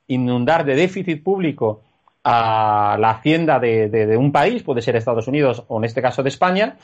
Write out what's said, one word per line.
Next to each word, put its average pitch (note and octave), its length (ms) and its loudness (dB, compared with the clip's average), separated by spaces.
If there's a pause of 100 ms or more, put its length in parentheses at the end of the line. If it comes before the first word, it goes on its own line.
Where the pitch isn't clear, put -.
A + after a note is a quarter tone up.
inundar B2+ 600 0
de C3+ 100 0
déficit F#3 480 -2
público D#3 560 -2 (460)
a A2 760 2
la A2 80 4
hacienda D3+ 500 2
de, A2+ 300 0
de, A2 160 0
de A2 100 2
un C#3 160 2
país, E3 320 0
puede A#2+ 180 -4
ser A#2 140 -2
Estados A2+ 320 -2
Unidos C3 400 0
o A#2 100 -6
en G#2+ 60 -2
este A#2 180 -4
caso B2 220 -2
de C3+ 60 0
España, F#3 540 -2